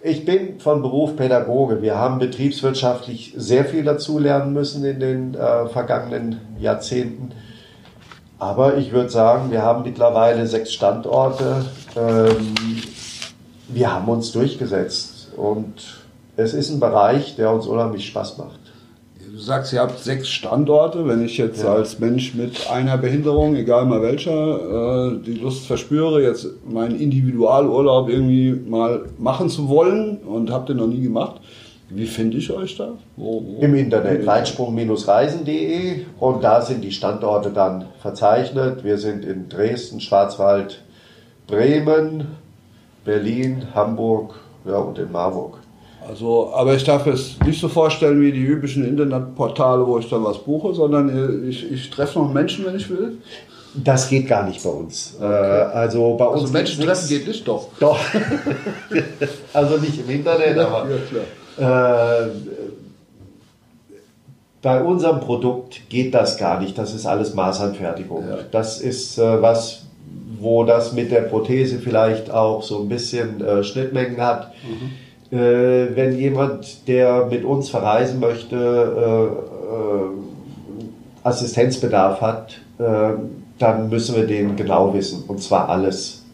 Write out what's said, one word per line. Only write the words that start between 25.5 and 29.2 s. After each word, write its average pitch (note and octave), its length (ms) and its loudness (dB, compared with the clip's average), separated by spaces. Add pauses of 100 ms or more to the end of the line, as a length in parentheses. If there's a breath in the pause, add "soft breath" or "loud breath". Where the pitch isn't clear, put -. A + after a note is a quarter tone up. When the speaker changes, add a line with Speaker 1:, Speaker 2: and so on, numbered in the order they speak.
Speaker 2:
verspüre, D3+ 560 0
jetzt A#2 240 -2 (220)
meinen A2+ 320 -4
Individualurlaub C3 1080 2
irgendwie C3 420 4
mal A#2 500 -2 (160)
machen C3 300 0